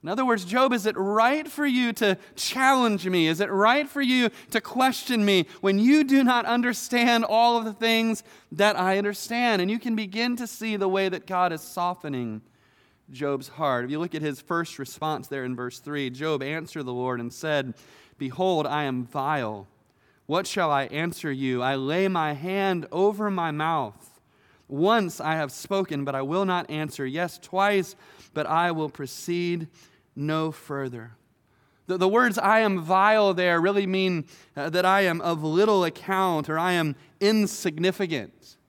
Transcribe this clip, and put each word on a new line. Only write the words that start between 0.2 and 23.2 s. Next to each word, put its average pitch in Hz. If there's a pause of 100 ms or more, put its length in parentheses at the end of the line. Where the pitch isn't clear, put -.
words, 220
"Job, 247
is 214
it 214
right 226
for 294
you 247
to 196 (180)
challenge 247
me? 175
Is 160
it 202
right 233
for 285
you 247 (180)
to 226
question 247
me 190 (140)
when 196
you 269
do 269
not 240
understand 240
all 233
of 226
the 220
things 226 (280)
that 202
I 190
understand?" 208
And 180
you 226
can 226
begin 220
to 240
see 220
the 196
way 190
that 180
God 180
is 156
softening 139 (720)
Job's 135
heart. 131
If 127
you 151
look 170
at 151
his 143
first 170
response 156
there 135
in 127
verse 123
three, 143
Job 143
answered 151
the 123
Lord 123
and 120
said, 143 (420)
"Behold, 151
I 147
am 127
vile. 123 (580)
What 180
shall 170
I 139
answer 160
you? 131
I 131
lay 151
my 160
hand 185
over 202